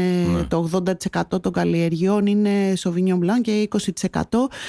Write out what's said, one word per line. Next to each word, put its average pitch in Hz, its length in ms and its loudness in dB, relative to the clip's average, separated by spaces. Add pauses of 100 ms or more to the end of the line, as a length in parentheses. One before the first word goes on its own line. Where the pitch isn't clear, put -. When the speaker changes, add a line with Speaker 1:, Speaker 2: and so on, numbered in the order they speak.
(340)
Speaker 1:
Ναι. 175 100 0
Speaker 2:
το 165 140 -2
ογδόντα 175 380 0
τοις - 100 -8
εκατό 175 340 -2
των 180 120 -4
καλλιεργειών 170 720 2
είναι 202 480 2 (100)
Sauvignon 180 360 0
Blanc 202 220 2
και 214 200 0
είκοσι 208 320 -2
τοις - 100 -8
εκατό 233 440 0 (220)